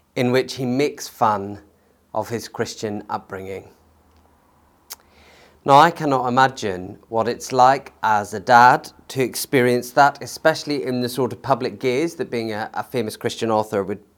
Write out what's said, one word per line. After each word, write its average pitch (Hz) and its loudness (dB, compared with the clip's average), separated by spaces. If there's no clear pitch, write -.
in 123 0
which 127 -2
he 131 -8
makes 131 -4
fun 101 -2
of 110 -6
his 110 -8
Christian 104 -8
upbringing. 95 -12
Now, 143 8
I 165 8
cannot 135 -2
imagine 110 -2
what 113 0
it's - -6
like 127 4
as 104 0
a 107 -8
dad 123 6
to 131 -6
experience 123 0
that, 139 4
especially 147 -2
in 127 -4
the 120 -2
sort 123 -2
of - -16
public 120 -2
gaze 147 -2
that 107 -8
being 113 -6
a, 107 -8
a 104 -6
famous 107 -6
Christian 113 -4
author 107 0
would 101 -8